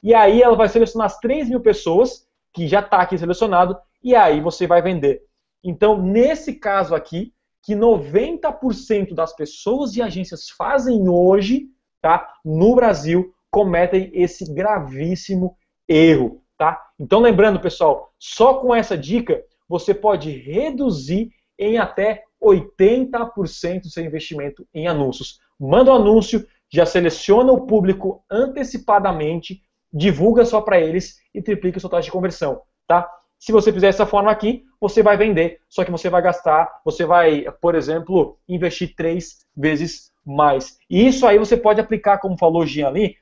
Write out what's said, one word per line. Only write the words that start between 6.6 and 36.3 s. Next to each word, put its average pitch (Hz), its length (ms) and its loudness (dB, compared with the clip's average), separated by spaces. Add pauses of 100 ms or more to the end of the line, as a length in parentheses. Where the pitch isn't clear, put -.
aqui, 170 400 -8 (280)
que 208 120 -6
noventa 220 760 0
por 254 220 -6
cento 196 420 -4
das 160 220 -6
pessoas 214 580 -6
e 233 60 -6
agências 175 480 -10
fazem 247 580 -2
hoje, 190 600 2 (340)
tá, 170 320 0 (100)
no 165 320 2
Brasil, 180 600 0 (160)
cometem 185 640 0
esse 175 400 -4
gravíssimo 180 1000 -6 (320)
erro, 156 560 2 (140)
tá? - 260 -2 (160)
Então, 190 220 2
lembrando, 208 400 4
pessoal, 160 580 -2
só 262 360 2
com 254 200 0
essa 220 220 -2
dica, 160 480 -4 (240)
você 175 240 -4
pode 196 380 -2
reduzir 185 1000 -6 (280)
em 214 180 -2
até 208 480 -4 (160)
oitenta 233 840 2
por 202 200 -8
cento 175 440 -10
seu 170 120 -10
investimento 147 680 -12
em 165 160 -8
anúncios. - 520 -6 (200)
Manda 214 320 4
o - 20 8
anúncio, 214 500 2 (280)
já 160 140 4
seleciona 196 680 2
o - 140 0
público 190 640 -2
antecipadamente, 196 1300 -2 (300)
divulga 190 540 2
só 220 160 0
pra 196 180 2
eles 160 380 -4 (160)
e 202 80 -10
triplica 190 340 -6
a 185 40 -10
sua 185 100 -12
taxa 170 160 -4
de - 60 -14
conversão, 170 500 -6 (260)
tá? 175 200 2 (300)
Se - 140 -8
você 214 200 4
fizer 185 160 2
essa 190 160 2
forma 202 260 0
aqui, 214 340 -4 (140)
você 214 240 0
vai 208 140 4
vender, 185 500 0
só - 160 -6
que 175 80 -4
você 175 200 -6
vai 175 100 2
gastar, 165 640 0